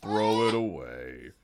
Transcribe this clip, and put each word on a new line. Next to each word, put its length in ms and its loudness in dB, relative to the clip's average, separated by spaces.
Throw 460 2
it 60 4
away 760 -4